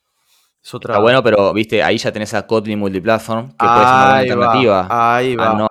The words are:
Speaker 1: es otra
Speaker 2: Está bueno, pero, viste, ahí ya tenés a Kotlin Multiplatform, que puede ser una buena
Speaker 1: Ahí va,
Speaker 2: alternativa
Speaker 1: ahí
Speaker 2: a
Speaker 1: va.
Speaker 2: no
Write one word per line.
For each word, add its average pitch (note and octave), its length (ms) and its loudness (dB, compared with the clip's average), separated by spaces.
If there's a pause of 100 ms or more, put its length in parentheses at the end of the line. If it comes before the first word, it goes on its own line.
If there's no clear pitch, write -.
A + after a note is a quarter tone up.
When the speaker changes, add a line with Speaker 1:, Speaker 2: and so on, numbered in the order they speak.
(640)
Speaker 1:
es - 100 -18
otra B2 200 -10
Speaker 2:
Está G#2 80 0
bueno, B2 220 4
pero, G2+ 300 2
viste, G#2+ 300 -2
ahí G2 140 0
ya A2+ 140 -4
tenés G#2+ 220 -8
a G2+ 140 -6
Kotlin G#2+ 320 -4
Multiplatform, A2 720 -4
que - 60 -20
puede A#2 160 0
ser B2 200 4
una C3 120 4
buena C3 100 4
Speaker 1:
Ahí C3 140 0
va, B2 40 -4
Speaker 2:
alternativa A#2 840 0
Speaker 1:
ahí B2+ 180 -2
Speaker 2:
a A#2 40 -4
Speaker 1:
va. A2 180 0
Speaker 2:
no G#2+ 160 -2